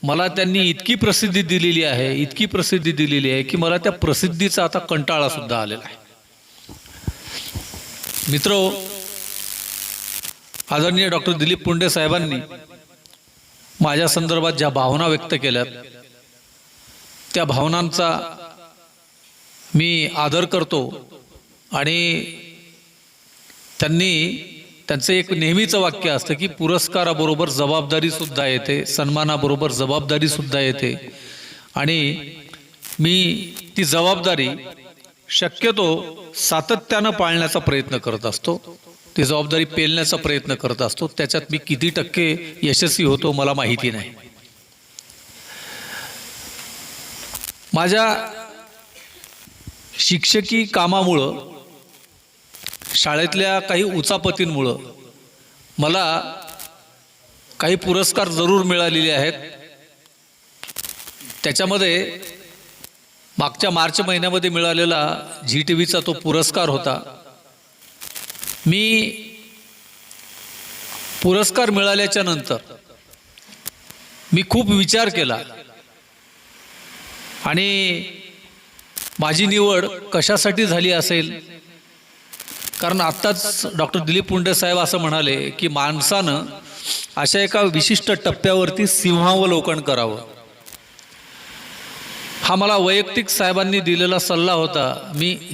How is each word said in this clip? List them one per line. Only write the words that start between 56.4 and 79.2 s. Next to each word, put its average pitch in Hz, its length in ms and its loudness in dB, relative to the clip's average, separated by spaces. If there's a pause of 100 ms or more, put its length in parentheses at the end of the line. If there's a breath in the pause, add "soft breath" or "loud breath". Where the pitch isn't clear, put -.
काही 170 160 2
पुरस्कार 185 520 0
जरूर 175 360 4
मिळालेले 170 480 2
आहेत. 147 220 2 (2000)
त्याच्यामध्ये 185 760 0 (1160)
मागच्या 165 320 0
मार्च 165 320 2
महिन्यामध्ये 180 480 2
मिळालेला 165 800 2 (220)
झी 139 120 2
टीव्हीचा 170 460 2
तो 170 60 0
पुरस्कार 160 560 2
होता. 135 520 -2 (1400)
मी 220 440 2 (2250)
पुरस्कार 208 460 4
मिळाल्याच्या 202 540 2
नंतर 147 340 -2 (1800)
मी 180 160 2
खूप 226 200 2
विचार 202 400 4
केला 127 300 0 (2000)
आणि 185 580 2 (1160)
माझी 156 260 2